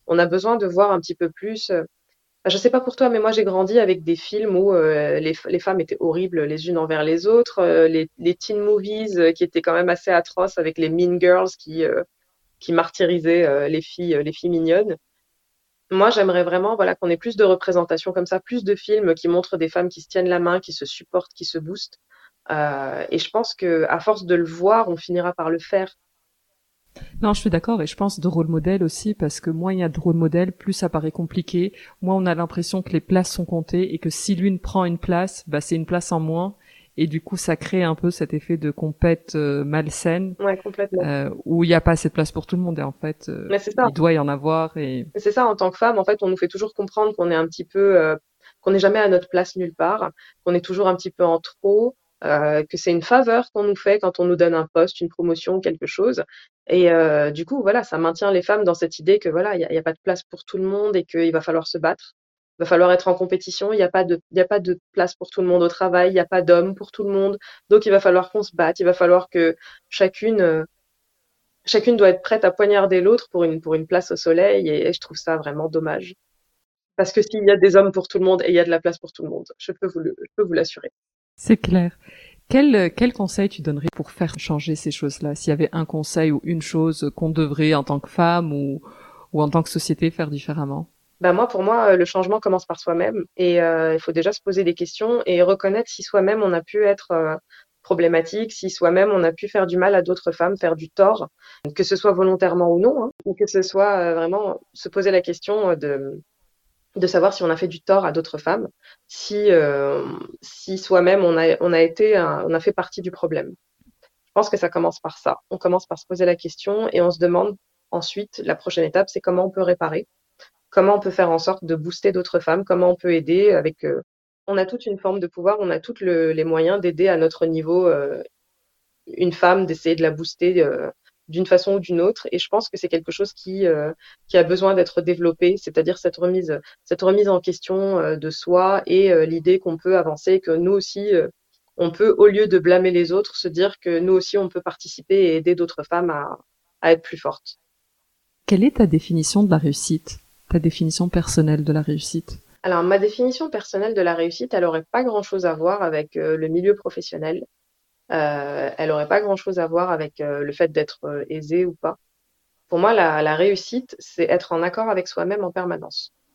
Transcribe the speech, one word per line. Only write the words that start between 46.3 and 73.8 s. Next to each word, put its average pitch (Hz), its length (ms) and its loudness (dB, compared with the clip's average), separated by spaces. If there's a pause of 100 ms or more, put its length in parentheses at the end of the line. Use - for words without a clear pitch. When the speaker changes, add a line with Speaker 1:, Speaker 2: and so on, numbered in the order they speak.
Speaker 1:
fait 180 100 -2
toujours 208 260 -6
comprendre 214 420 -2
qu'on 175 140 -2
est 170 60 0
un 160 100 2
petit 170 200 -10
peu, 196 360 4
euh, 156 140 2 (460)
qu'on 190 100 0
n'est 196 80 4
jamais 202 200 2
à 208 80 2
notre 180 220 2
place 180 260 -2
nulle 175 200 -6
part, 165 360 -2 (320)
qu'on 175 120 0
est 170 100 -2
toujours 190 220 0
un 180 80 2
petit 180 160 -10
peu - 120 -2
en 165 160 2
trop, 208 560 0 (300)
euh, 151 440 0
que - 60 -10
c'est 175 160 -2
une 170 100 0
faveur 240 520 2
qu'on 208 100 -2
nous 202 140 0
fait 208 220 2
quand 185 200 -4
on 180 60 2
nous 180 100 2
donne 165 180 2
un 160 200 -2
poste, - 260 0
une 175 80 -4
promotion, 175 540 -4
quelque 160 240 -4
chose. 220 400 -2 (420)
Et, 175 240 6
euh, 151 400 2
du 160 140 -8
coup, 269 160 -6
voilà, 220 220 2
ça 165 140 -8
maintient 165 320 -2
les 180 120 2
femmes 208 240 0
dans 170 80 2
cette 165 260 -6
idée 190 200 4
que, 185 100 -4
voilà, 185 260 -2
il 170 60 -2
y - 20 0
a, - 80 -6
il 160 40 -4
y - 20 0
a 160 60 -2
pas 160 100 -2
de - 100 -12
place 180 200 -4
pour - 200 -20
tout - 140 -10
le 190 80 -2
monde 202 320 -2
et 175 80 0
qu'il 165 260 0
va 160 80 0
falloir 165 260 -4
se - 120 -10
battre. - 380 -4 (440)
Il 170 40 -4
va - 20 -4
falloir 180 260 6
être 180 160 2
en 180 60 2
compétition. 185 580 -4
Il 214 80 0
y 190 40 4
a 180 40 2
pas 185 160 0
de, 170 160 -2 (120)
il 175 60 -2
y 185 40 4
a 180 40 6
pas 202 140 0
de 180 180 -4 (140)
place 262 240 -2
pour - 140 -14
tout - 120 -4
le 180 60 0
monde 175 160 4
au 170 60 2
travail. 180 420 2
Il 185 40 -2
y 180 40 4
a 175 60 2
pas 185 160 0
d'hommes 175 340 4
pour - 160 -18
tout 208 140 -6
le 202 40 -2
monde. 196 280 0 (320)
Donc, 208 160 8
il 214 40 0
va 196 120 6
falloir 185 300 4
qu'on 214 120 -2
se - 100 -10
batte. 170 280 0
Il 180 40 0
va 180 60 6
falloir 180 380 4
que 165 260 2 (320)
chacune, 208 540 0
euh, 160 240 2 (960)
chacune 240 320 2
doit 202 140 8
être 180 120 0
prête 220 220 0
à 180 80 4
poignarder 196 480 2
l'autre 214 320 2
pour 170 140 0
une, 160 160 -2
pour 160 140 -2
une 160 120 -4